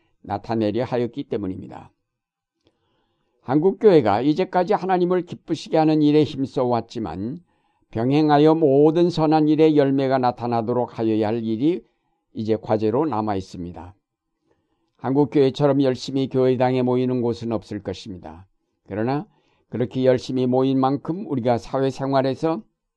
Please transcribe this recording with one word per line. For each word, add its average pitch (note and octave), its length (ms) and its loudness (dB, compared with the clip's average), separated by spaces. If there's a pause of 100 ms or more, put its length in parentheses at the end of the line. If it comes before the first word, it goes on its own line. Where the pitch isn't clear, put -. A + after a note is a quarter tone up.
(220)
나타내려 G#2+ 600 -4
하였기 B2 400 -6
때문입니다. - 680 -10 (1500)
한국교회가 D3+ 800 4
이제까지 F3 520 0
하나님을 F3+ 500 0
기쁘시게 - 540 -6
하는 D#3 240 4
일에 D3 220 4
힘써왔지만 B2 1160 -4 (520)
병행하여 D3 640 4
모든 D#3 540 4
선한 D#3 380 2
일의 D#3 280 4
열매가 C3+ 420 2
나타나도록 A#2+ 840 -2
하여야 A2 280 0
할 A#2 160 -2
일이 B2 400 -2 (500)
이제 A2 280 -2
과제로 A2 440 0
남아 G#2+ 300 -4
있습니다. F2 600 -12 (1000)
한국교회처럼 C#3 840 2
열심히 C3 460 -2
교회당에 B2+ 540 0
모이는 B2+ 400 0
곳은 A#2 300 -4
없을 G#2 320 -8
것입니다. F#2 640 -12 (400)
그러나 B2 400 -4 (420)
그렇게 B2+ 360 -4
열심히 B2+ 400 0
모인 C3 340 2
만큼 C#3+ 480 -2
우리가 B2 300 -2
사회생활에서 C3+ 1040 -2 (360)